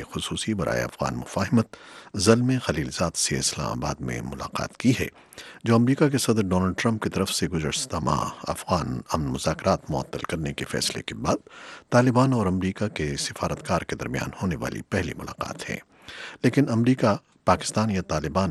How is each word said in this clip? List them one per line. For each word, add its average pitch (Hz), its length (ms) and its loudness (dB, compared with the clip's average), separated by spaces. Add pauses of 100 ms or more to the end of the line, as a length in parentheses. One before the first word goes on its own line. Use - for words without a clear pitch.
(120)
خصوصی - 420 -4
برائے 62 300 0
افغان 65 320 -4
مفاہمت 98 600 0 (400)
زلمے 117 480 4
خلیل 73 280 -2
زاد 85 240 -2
سے - 220 0
اسلام - 300 -2
آباد - 320 -4
میں 120 220 -6
ملاقات - 560 -8
کی 127 220 4
ہے، 85 80 0 (560)
جو 113 120 6
امریکہ 131 340 6
کے 135 80 2
صدر 113 240 2
ڈونلڈ 92 360 2
ٹرمپ 113 260 0
کی 101 60 -2
طرف 95 220 0
سے - 160 0
گزشتہ 78 540 -2
ماہ 73 280 0 (180)
افغان 64 520 -2 (140)
امن 78 120 -2
مذاکرات 78 680 -2
معطل - 280 -4
کرنے 76 340 -4
کے - 120 -6
فیصلے - 380 -4
کے - 120 -10
بعد 131 220 0 (520)
طالبان 127 440 6
اور 113 120 2
امریکہ 92 420 0
کے 76 300 -4
سفارتکار - 640 -2
کے - 140 -4
درمیان - 340 -4 (120)
ہونے 90 140 0
والی - 340 -6
پہلی 85 280 -2
ملاقات - 520 -10
ہے۔ - 80 -6 (640)
لیکن 139 260 4
امریکہ، 117 460 4 (300)
پاکستان 107 440 2
یا 95 120 0
طالبان 80 500 0